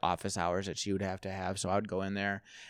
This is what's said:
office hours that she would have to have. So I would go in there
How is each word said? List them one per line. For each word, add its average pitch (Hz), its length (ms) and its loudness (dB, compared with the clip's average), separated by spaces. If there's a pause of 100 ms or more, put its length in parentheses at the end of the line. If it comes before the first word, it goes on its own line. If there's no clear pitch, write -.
office 92 340 2
hours 90 300 2
that 85 100 -4
she 101 160 0
would 95 100 2
have 95 200 -2
to 95 80 -6
have. 95 280 -2
So 95 120 0
I 98 60 6
would 104 120 2
go 95 140 0
in 98 120 -2
there 98 280 0 (280)